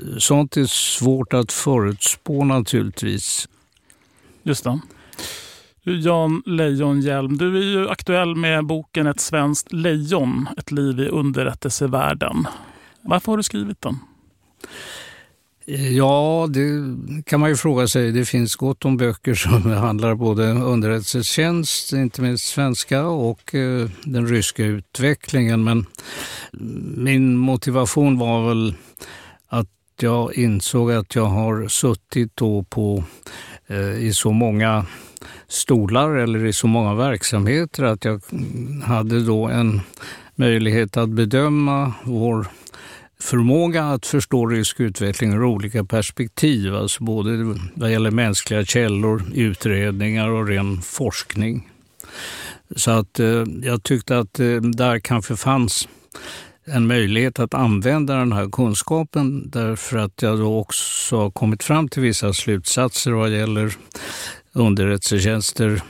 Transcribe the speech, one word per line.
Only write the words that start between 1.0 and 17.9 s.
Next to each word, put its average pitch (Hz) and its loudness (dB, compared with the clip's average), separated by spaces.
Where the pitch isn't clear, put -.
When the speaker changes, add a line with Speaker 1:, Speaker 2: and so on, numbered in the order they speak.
Speaker 1:
att 123 2
förutspå 131 0
naturligtvis. 107 -2
Speaker 2:
Just 143 -2
det. 123 -2
Du, 180 -2
Jan 160 2
Lejonhjelm, 143 0
du 180 0
är 190 2
ju 196 0
aktuell 180 0
med 160 0
boken 156 -2
Ett 143 0
svenskt 147 -2
lejon, 156 0
ett - -12
liv 139 0
i 143 0
underrättelsevärlden. 135 -2
Varför 180 0
har 220 0
du 214 -2
skrivit 202 -6
den? - -4
Speaker 1:
Ja, 147 2
det 135 0
kan 147 2
man 151 4
ju 151 2
fråga 127 2
sig. 120 0